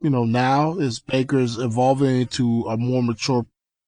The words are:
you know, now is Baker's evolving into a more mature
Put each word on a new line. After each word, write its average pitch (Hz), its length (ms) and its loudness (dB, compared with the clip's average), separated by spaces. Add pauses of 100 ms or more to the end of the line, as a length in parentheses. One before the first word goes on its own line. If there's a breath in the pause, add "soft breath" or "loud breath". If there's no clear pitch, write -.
you 151 100 0
know, 123 140 2
now 131 540 0
is 127 200 -4
Baker's 131 600 -2
evolving 127 640 2
into 117 440 0
a 113 100 -2
more 123 260 0
mature 120 440 -2 (420)